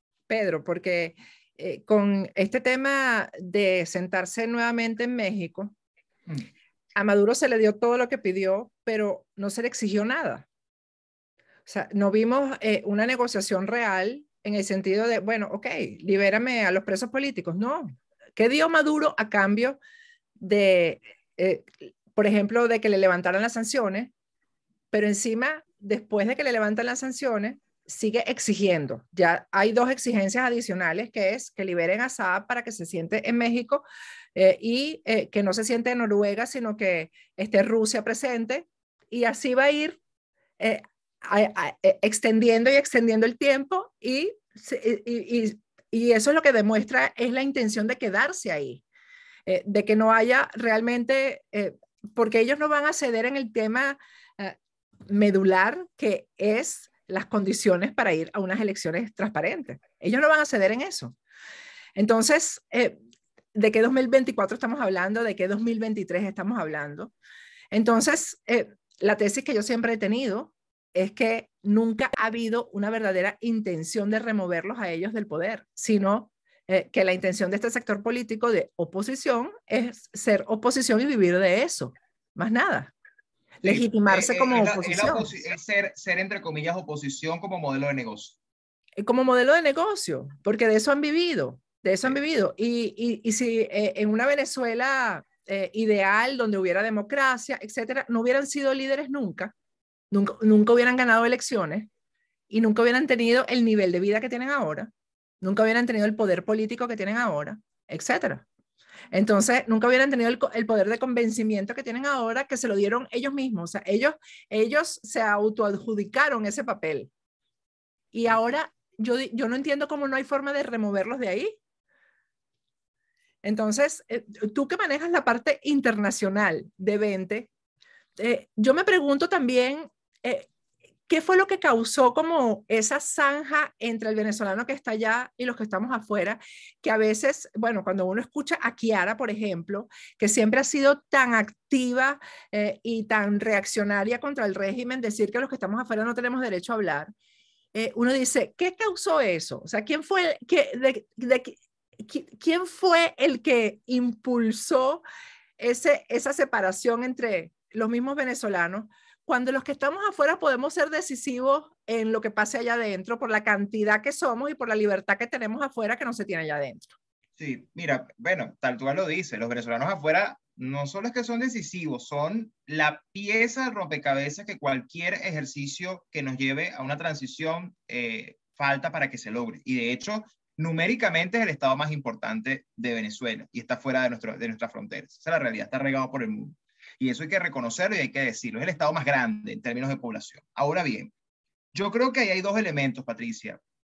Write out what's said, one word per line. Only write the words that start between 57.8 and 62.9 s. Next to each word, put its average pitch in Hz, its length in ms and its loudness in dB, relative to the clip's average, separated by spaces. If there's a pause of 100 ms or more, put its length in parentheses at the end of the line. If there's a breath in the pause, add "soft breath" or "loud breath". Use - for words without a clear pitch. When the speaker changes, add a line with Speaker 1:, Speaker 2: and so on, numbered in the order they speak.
Speaker 1:
para 220 200 0
ir 160 200 -2
a 208 80 -4
unas 190 200 -4
elecciones 196 540 -4
transparentes. 214 640 -4 (220)
Ellos 233 200 0
no 302 80 6
van 311 120 6
a 294 60 0
ceder 202 260 2
en 240 80 -4
eso. 277 360 -8 (800 loud breath)
Entonces, 226 640 2 (100)
eh, 233 280 0 (560)